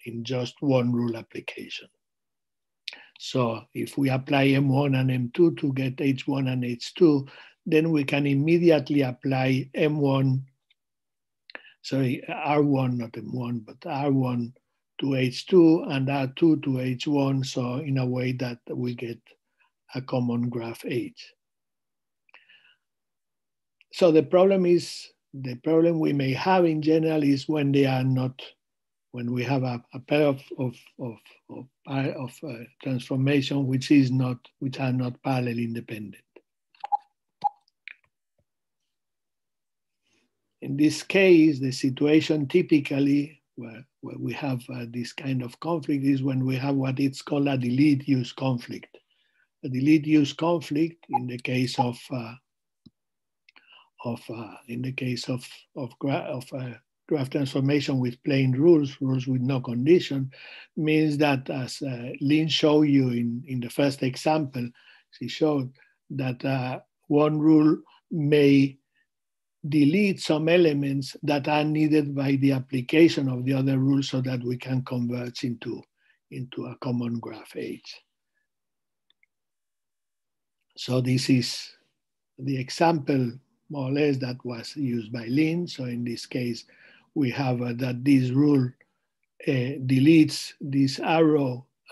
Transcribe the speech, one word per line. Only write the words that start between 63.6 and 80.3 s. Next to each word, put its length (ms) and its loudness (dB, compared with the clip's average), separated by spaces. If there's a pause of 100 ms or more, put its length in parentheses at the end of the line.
the 100 -6
first 340 -2
example, 640 -2 (440)
she 160 -10
showed 420 -2 (400)
that, 360 -6
uh, 340 -4 (280)
one 300 2
rule 400 6 (320)
may 680 4 (880)
delete 540 2
some 260 0
elements 760 2
that 260 -2
are 160 2
needed 500 2
by 220 0
the 160 2
application 760 2
of 160 -4
the 80 0
other 240 0
rule 240 2
so 200 -4
that 200 -4
we 160 -4
can 260 -4
converge 600 -6
into, 380 -8 (500)
into 340 -12
a 120 -14
common 420 -4
graph 360 -14
H. 460 -12 (2750)